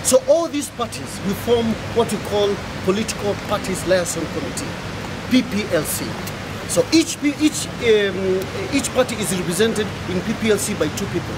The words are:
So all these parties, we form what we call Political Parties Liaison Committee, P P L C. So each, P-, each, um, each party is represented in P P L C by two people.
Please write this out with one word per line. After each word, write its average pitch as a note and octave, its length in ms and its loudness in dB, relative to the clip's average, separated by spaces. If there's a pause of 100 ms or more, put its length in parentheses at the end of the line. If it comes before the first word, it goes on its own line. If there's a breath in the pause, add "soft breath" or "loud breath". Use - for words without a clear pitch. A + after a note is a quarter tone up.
So B3+ 240 6
all D#4+ 200 6
these C#4 220 -4
parties, - 560 -6
we G3 60 0 (140)
form A#3 200 4 (280)
what A3+ 180 2
we G3 60 -2 (100)
call G3+ 260 2 (300)
Political G3+ 500 0 (140)
Parties F#3+ 380 -2
Liaison E3+ 480 2
Committee, - 360 -6 (600)
P B3 120 6
P G3+ 220 -2 (100)
L D#3 100 2
C. - 200 -4 (640)
So - 240 2
each, D#4+ 280 4
P-, C#4+ 200 2
each, D4+ 260 2
um, G3 760 2 (320)
each C#4 200 0
party B3+ 240 2
is F#3+ 220 -2
represented G3+ 480 2 (240)
in F3+ 120 0
P G#3 180 -2
P A3 100 2
L G3 80 4
C G#3 160 -2
by D#3 220 0
two G3+ 100 -2
people. - 320 -4